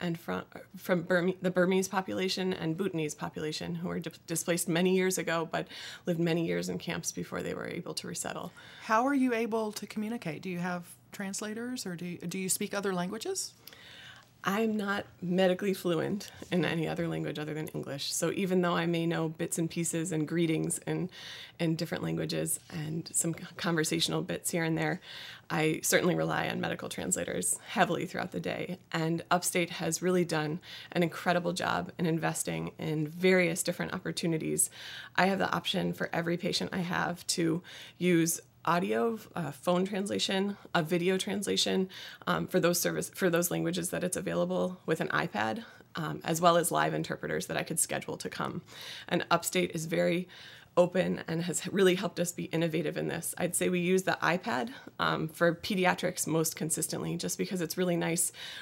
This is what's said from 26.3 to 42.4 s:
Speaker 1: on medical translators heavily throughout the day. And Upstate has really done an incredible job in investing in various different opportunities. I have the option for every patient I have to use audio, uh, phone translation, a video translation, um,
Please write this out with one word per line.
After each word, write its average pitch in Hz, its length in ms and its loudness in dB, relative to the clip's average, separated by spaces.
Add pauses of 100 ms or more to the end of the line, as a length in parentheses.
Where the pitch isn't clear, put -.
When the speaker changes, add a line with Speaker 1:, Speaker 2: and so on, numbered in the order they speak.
Speaker 1:
on - 100 -4
medical 175 300 -4
translators - 800 -2
heavily 175 400 2
throughout 180 260 -6
the 180 80 -6
day. 175 380 -6 (140)
And 165 380 0
Upstate 175 420 2
has 165 280 -2
really 180 240 4
done 156 360 0 (320)
an 175 100 4
incredible 175 500 2
job 175 460 0
in 175 80 2
investing 165 720 0
in 156 300 -2
various 175 540 4
different 175 300 -2
opportunities. 160 800 0 (460)
I - 100 6
have 196 120 2
the 180 140 0
option 175 400 0
for 180 220 -4
every 170 240 0
patient 175 340 -2
I - 60 -2
have 170 480 -2
to 165 360 0 (360)
use 165 420 4 (260)
audio, 214 520 2 (160)
uh, 160 160 -4
phone 180 360 2
translation, 196 680 0 (200)
a 170 80 4
video 175 340 2
translation, 190 720 0 (380)
um, 170 200 2